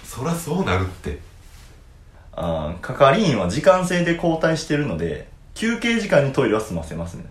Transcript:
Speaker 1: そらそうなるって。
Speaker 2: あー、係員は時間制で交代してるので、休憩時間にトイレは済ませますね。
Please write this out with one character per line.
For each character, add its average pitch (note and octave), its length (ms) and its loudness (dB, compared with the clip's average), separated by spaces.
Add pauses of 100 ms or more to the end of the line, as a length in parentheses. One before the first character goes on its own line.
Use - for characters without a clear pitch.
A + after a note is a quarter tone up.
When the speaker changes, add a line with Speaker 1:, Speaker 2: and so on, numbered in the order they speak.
Speaker 1:
そ A#2+ 200 -10
ら E3+ 100 -2
そ E3 260 -4
う - 40 0
な F#2 140 0
る F#2 80 0
っ - 20 -6
て。 - 300 -10 (1120)
Speaker 2:
あ D#2+ 420 -4
ー、 - 60 -12
係 C#3 420 4
員 C3+ 160 2
は F2+ 100 0
時 A#2 140 -2
間 F#3 240 6
制 F3 180 0
で E3+ 120 2
交 E3 240 0
代 D#3+ 160 2
し - 100 -6
て D3 100 0
る D3 100 -2
の F2+ 100 -4
で、 D#2+ 320 -6 (260)
休 A3+ 240 -2
憩 A#3 220 0
時 G3+ 80 -6
間 C#3+ 160 6
に C3+ 80 0
ト C3+ 140 2
イ - 20 2
レ G2+ 60 4
は A2 60 0
済 - 140 -8
ま D#2+ 100 -6
せ D#2 100 -10
ま E2+ 120 -8
す F2 80 -14
ね。 - 160 -14